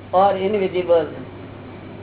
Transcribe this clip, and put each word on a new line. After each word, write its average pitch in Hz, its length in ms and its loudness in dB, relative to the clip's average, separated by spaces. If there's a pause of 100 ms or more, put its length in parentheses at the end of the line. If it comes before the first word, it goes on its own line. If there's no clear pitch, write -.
(140)
or 190 240 6 (100)
invisible. 180 580 2 (960)